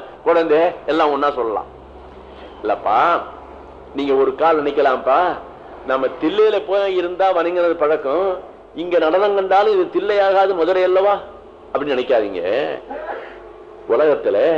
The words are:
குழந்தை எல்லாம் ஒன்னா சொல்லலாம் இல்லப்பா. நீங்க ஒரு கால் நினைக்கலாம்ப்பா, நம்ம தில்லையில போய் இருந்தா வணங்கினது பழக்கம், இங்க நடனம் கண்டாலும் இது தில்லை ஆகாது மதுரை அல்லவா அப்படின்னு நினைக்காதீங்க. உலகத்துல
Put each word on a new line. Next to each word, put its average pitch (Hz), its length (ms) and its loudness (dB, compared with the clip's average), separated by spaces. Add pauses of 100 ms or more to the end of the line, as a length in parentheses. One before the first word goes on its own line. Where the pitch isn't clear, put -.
(240)
குழந்தை 160 360 4 (260)
எல்லாம் 147 360 0
ஒன்னா 147 120 0
சொல்லலாம் 113 320 -4 (1000)
இல்லப்பா. 117 580 0 (720)
நீங்க 139 180 -2
ஒரு 131 220 2
கால் 151 280 2
நினைக்கலாம்ப்பா, 143 720 2 (500)
நம்ம 135 200 0 (140)
தில்லையில 208 460 2
போய் 196 280 0
இருந்தா 180 380 0
வணங்கினது 170 400 0
பழக்கம், 156 680 0 (360)
இங்க 170 220 -2
நடனம் 185 380 2
கண்டாலும் 196 380 2
இது 180 160 2
தில்லை 202 300 0
ஆகாது 196 360 2
மதுரை 175 280 2
அல்லவா 190 360 2 (540)
அப்படின்னு 139 220 -2
நினைக்காதீங்க. 113 720 -2 (1200)
உலகத்துல 127 440 2 (240)